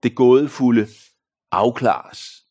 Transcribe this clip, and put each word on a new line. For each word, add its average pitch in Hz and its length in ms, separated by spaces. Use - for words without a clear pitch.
Det 123 120
gådefulde 127 720
afklares. 107 1000